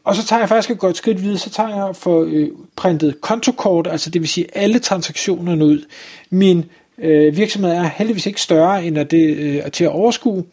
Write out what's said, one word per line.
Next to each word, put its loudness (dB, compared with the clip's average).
og 2
så -4
tager 2
jeg 0
faktisk 2
et -4
godt 0
skridt -2
videre, -2
så -8
tager -4
jeg -6
for, 2
øh, 0
printet 0
kontokort, 0
altså -6
det 0
vil -4
sige -2
alle 2
transaktionerne -2
ud. 4
Min, 4
øh, 4
virksomhed 0
er -2
heldigvis -4
ikke -6
større, 2
end -2
at -4
det, 2
øh, -4
er -6
til -2
at 2
overskue. 0